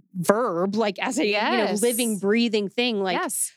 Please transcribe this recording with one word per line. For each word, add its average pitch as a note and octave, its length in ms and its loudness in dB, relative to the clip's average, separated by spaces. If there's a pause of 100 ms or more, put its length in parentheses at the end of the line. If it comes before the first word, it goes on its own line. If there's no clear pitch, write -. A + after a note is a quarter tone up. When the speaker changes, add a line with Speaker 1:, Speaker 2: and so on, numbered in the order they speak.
(160)
Speaker 1:
verb, G3 600 2
like, G#3 240 0
as A3+ 180 -2
a, D#4 80 2
you - 80 2
know, G#3 60 0
Speaker 2:
Yes. G#3+ 420 0
Speaker 1:
living, A#3 380 0
breathing G#3+ 480 2
thing. A#3 340 -2
Like, F#3 200 0
Speaker 2:
Yes. - 360 -6